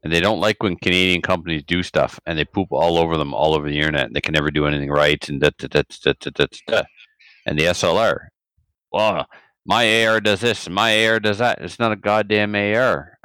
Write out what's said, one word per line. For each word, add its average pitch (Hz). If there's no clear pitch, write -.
and 80
they 85
don't 95
like 107
when 90
Canadian 90
companies 82
do 87
stuff, -
and 82
they 76
poop 95
all 85
over 82
them, 71
all 76
over 73
the 73
internet, 76
and 58
they 71
can -
never 76
do 73
anything 71
right, 73
and 71
da, 73
da, 67
da, 73
da, 69
da, 71
da, 78
da, -
da. -
And 76
the 78
S 87
L 87
R, 107
"Well, 101
my 110
A 113
R 110
does 101
this, 117
and 85
my 110
A 110
R 113
does 104
that." 120
It's -
not 113
a 104
goddamn 104
A 104
R. 110